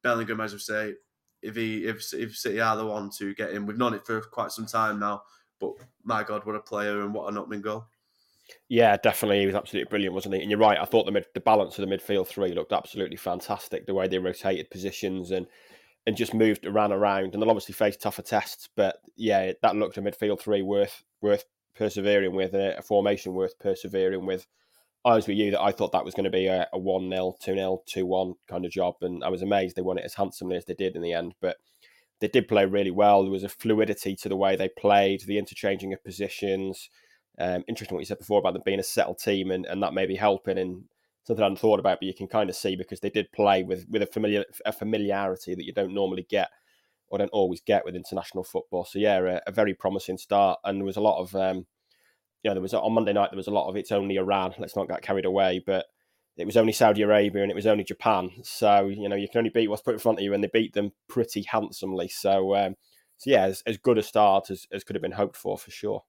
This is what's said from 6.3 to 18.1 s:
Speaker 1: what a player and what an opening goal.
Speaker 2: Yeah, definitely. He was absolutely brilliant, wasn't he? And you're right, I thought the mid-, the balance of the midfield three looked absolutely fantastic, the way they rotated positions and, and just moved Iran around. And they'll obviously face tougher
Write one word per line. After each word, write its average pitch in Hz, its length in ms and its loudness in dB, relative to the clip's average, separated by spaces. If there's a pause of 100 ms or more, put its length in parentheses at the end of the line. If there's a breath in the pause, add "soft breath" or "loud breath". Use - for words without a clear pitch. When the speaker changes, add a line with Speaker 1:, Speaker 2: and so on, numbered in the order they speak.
Speaker 1:
what 107 100 -6
a 104 40 -6
player 104 420 -4
and 101 120 -4
what 98 160 -6
an 104 80 -6
opening 104 240 -8
goal. 110 240 -6 (840 soft breath)
Speaker 2:
Yeah, 113 300 6
definitely. 104 440 2
He 98 40 4
was 95 80 2
absolutely - 360 -4
brilliant, 98 260 -2
wasn't 98 180 -6
he? 95 80 -2
And 101 80 -8
you're 104 100 0
right, 104 200 6
I 80 60 -2
thought 110 200 2
the 95 60 -2
mid-, 101 240 -2
the 104 40 -4
balance 107 380 2
of 98 100 -4
the 98 80 -2
midfield 95 320 -2
three 95 260 -4
looked 85 200 -4
absolutely 92 440 -6
fantastic, - 680 -6
the 98 80 -4
way 95 140 0
they 92 100 -2
rotated 92 540 -4
positions 92 580 -6
and, 92 160 -2 (600 soft breath)
and 110 100 0
just - 160 -2
moved 110 320 4
Iran 104 260 2
around. 98 420 2
And 101 100 -2
they'll 113 80 4
obviously 101 220 0
face 104 220 0
tougher - 280 -6